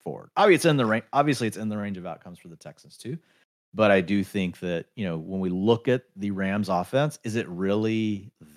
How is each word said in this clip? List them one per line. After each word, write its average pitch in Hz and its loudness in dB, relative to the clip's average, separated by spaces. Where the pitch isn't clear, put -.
forward. - -12
Obvi-, 202 8
it's 151 0
in 156 6
the 127 2
ra-, 110 2
obviously, 139 2
it's 107 -4
in 107 -6
the 104 -6
range 101 -6
of 90 -12
outcomes 87 -14
for - -20
the 82 -18
Texans, - -20
too. 139 -10
But 104 6
I 95 6
do 95 0
think 92 -4
that, 87 -4
you 107 -6
know, 85 -4
when 92 -8
we 92 0
look 98 2
at 127 0
the 101 -6
Rams 98 -2
offense, 127 -2
is 110 -6
it 117 -4
really 104 -2